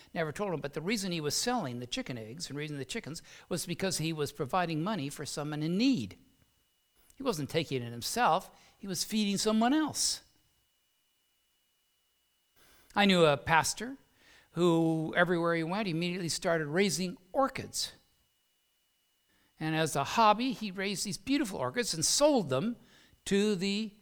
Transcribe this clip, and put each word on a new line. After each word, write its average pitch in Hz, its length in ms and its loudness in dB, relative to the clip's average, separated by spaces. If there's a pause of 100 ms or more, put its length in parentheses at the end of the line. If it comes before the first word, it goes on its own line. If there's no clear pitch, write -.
(160)
never 160 160 -2
told 202 200 -4
them, 151 100 -4
but 143 120 -8
the 160 80 -6
reason 196 300 -2
he 165 100 -2
was 147 140 -2
selling 175 440 -2
the 123 60 -8
chicken 131 320 -6
eggs 117 320 -10
and 139 80 -8
raising 147 220 -6
the 131 60 -6
chickens - 360 -10 (280)
was - 180 -4
because 175 320 -4
he 160 120 -2
was 151 200 -2
providing 165 500 -2
money 170 280 -4
for 147 180 -12
someone 151 340 -6
in 165 160 0
need. 208 400 0 (960)
He - 80 -18
wasn't 170 300 -4
taking 139 320 -2
it 117 80 -10
himself. 170 580 0 (260)
He - 120 -14
was 190 160 -4
feeding 208 340 0
someone 220 360 4
else. - 480 0 (2750)
I 202 100 6
knew 180 200 8
a 147 120 6
pastor 208 600 2 (560)
who, 165 640 2
everywhere 170 380 2
he 165 100 0
went, 190 220 -2
he 185 60 -2
immediately 175 380 -2
started 165 360 0
raising 175 500 0 (160)
orchids. 262 600 -2 (1700)
And 160 160 -4
as 160 220 0
a 143 80 2
hobby, 226 480 4
he 208 200 -6
raised 190 340 -4
these 190 120 -6
beautiful 269 400 0
orchids - 360 -2
and 160 120 -2
sold 269 440 4
them 160 260 0 (480)
to 202 320 2
the 110 460 -4